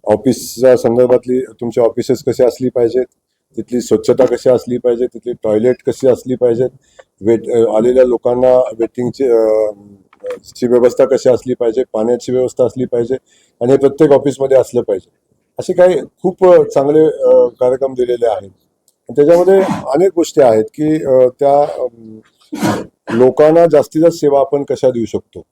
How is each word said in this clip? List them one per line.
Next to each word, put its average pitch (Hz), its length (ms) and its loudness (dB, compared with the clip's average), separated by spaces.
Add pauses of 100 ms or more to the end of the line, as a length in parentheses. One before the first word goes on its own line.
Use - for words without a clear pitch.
ऑफिसच्या 120 720 0
संदर्भातली 123 680 0
तुमची 117 360 -6
ऑफिसेस 113 420 -2
कशी 127 200 -2
असली 123 260 -2
पाहिजेत, 120 360 -2 (520)
तिथली 117 240 -6
स्वच्छता 117 440 0
कशी 120 240 -2
असली 123 280 -2
पाहिजे, 120 300 -2
तिथली 120 260 -10 (100)
टॉयलेट 113 320 0 (120)
कशी 135 200 -4
असली 127 280 -2
पाहिजेत, 123 340 -2 (520)
वेट-, 107 320 -2
अ, 113 240 0
आलेल्या 123 260 2
लोकांना 127 540 0 (220)
वेटिंगची, 120 440 -6
अ, 110 480 0 (840)
ची 123 120 -4
व्यवस्था 120 380 2
कशी 127 240 0
असली 127 240 -2
पाहिजे, 120 300 -4 (100)
पाण्याची 120 380 -4
व्यवस्था 127 340 -2
असली 127 200 -6
पाहिजे 120 280 -4 (480)
आणि 123 100 0
हे 135 60 4
प्रत्येक 139 340 2
ऑफिसमध्ये 135 460 0
असलं 120 240 0
पाहिजे, 98 300 -6 (480)
असे - 140 -6
काही 180 260 2 (220)
खूप, 185 240 -2
अ, 175 180 6
चांगले, 147 360 0
अ, 127 480 2
कार्यक्रम 127 460 -2
दिलेले 123 340 -2
आहेत. 98 220 -6 (680)
त्याच्यामध्ये 175 460 4 (260)
अनेक 170 280 0
गोष्टी 160 260 -2
आहेत 110 220 4
की, 151 420 -4
अ, 131 220 2 (120)
त्या, 143 240 2
अम, 117 560 -10 (920)
लोकांना 151 600 4
जास्तीत 147 300 0
जास्त 165 160 2
सेवा 139 220 0
आपण 143 240 -2
कशा 131 260 -2
देऊ 117 160 -4
शकतो - 360 -10 (100)